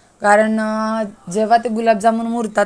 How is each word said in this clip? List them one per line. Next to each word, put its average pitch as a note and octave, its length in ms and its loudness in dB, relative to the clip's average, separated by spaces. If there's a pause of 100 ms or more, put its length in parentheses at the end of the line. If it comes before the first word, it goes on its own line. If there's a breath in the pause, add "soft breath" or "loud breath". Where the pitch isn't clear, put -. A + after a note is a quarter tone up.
(220 soft breath)
कारण, A3 380 4
अ, A3 440 -4 (280)
जेव्हा G#3+ 260 2
ते A#3+ 120 -2
गुलाबजामुन A3+ 560 0
मुरतात A3 400 -2